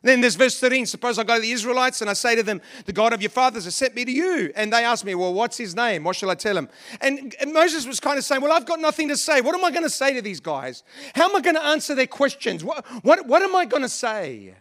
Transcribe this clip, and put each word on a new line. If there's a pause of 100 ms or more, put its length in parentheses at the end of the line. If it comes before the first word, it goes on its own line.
Then
there's
verse
thirteen.
"Suppose
I
go
to
the
Israelites
and
I
say
to
them, (240)
'The
God
of
your
fathers
has
sent
me
to
you.'
And
they
ask
me,
'Well,
what's
his
name?
What
shall
I
tell
him?'" (320)
And,
and
Moses
was
kind
of
saying,
"Well,
I've
got
nothing
to
say.
What
am
I
gonna
say
to
these
guys? (320)
How
am
I
gonna
answer
their
questions?
What, (160)
what,
what
am
I
gonna
say?"